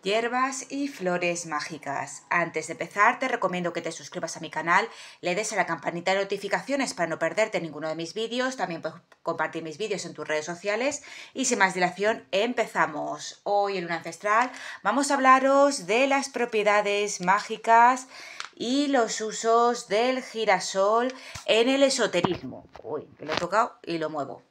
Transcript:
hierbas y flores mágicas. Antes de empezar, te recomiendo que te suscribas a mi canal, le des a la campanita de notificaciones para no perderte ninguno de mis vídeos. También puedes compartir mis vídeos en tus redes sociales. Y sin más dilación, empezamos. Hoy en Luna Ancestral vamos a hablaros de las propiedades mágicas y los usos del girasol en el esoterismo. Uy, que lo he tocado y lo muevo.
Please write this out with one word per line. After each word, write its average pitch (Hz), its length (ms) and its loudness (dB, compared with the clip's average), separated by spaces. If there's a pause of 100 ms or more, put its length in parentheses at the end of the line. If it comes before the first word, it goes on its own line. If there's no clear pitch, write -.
hierbas 240 640 -2
y 277 180 -4
flores 175 600 -2
mágicas. 143 800 -8
Antes 165 380 -2
de 160 60 -10
empezar, 247 440 2
te 262 100 -4
recomiendo 180 460 -2
que 170 80 -6
te 165 100 -6
suscribas 165 460 -10
a - 20 -14
mi 156 120 -10
canal, 175 360 2 (340)
le 175 120 -2
des 214 180 -4
a 220 40 -8
la 180 100 2
campanita 175 480 -2
de 196 60 2
notificaciones 196 760 -2
para 165 160 -2
no 156 80 -4
perderte 185 420 0
ninguno 156 300 -6
de 156 60 -4
mis 165 180 -8
vídeos. 247 420 -4
También 185 280 -6
puedes 160 180 -8 (220)
compartir 165 400 -4
mis 156 160 -12
vídeos 202 260 -6
en 147 80 -12
tus 151 140 -10
redes 151 180 -2
sociales. 214 560 -4 (320)
Y 262 120 -2
sin 240 120 0
más 190 160 2
dilación, 190 580 0
empezamos. 156 1080 -2
Hoy 202 360 0
en 175 80 -4
Luna 170 100 -4
Ancestral 208 560 0 (320)
vamos 262 260 2
a 285 60 4
hablaros 269 720 6
de 240 180 4
las 269 240 0
propiedades 208 880 2
mágicas 226 880 4 (520)
y 277 280 0
los 240 340 2
usos 226 680 2
del 254 360 0
girasol 208 880 2 (320)
en 233 240 6
el 277 140 4
esoterismo. 180 840 0 (140)
Uy, 139 260 -8 (100)
que 143 80 -14
lo 156 80 -4
he 151 40 0
tocado 196 460 0
y 170 160 -6
lo 156 100 -4
muevo. 135 420 -8